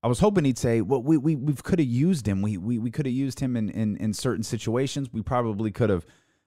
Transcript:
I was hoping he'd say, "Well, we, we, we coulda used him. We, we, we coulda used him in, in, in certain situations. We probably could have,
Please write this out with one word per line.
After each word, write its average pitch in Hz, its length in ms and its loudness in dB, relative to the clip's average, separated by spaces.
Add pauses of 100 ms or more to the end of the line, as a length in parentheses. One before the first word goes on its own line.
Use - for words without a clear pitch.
I 120 60 0
was 123 100 0
hoping 196 260 4
he'd 131 140 2
say, 117 220 2
"Well, 117 200 2
we, 156 160 4
we, 151 200 2
we 139 180 -2
coulda 170 300 0
used 131 420 2
him. 98 160 0
We, 104 140 -2
we, 113 220 -2
we 117 120 -4
coulda 135 200 -2
used 131 280 -2
him 127 180 -2
in, 107 140 -2
in, 107 280 -2
in 107 140 -2
certain 113 300 -2
situations. 123 680 -4
We 113 100 -4
probably 113 480 -2
could 104 200 2
have, 90 140 0 (420)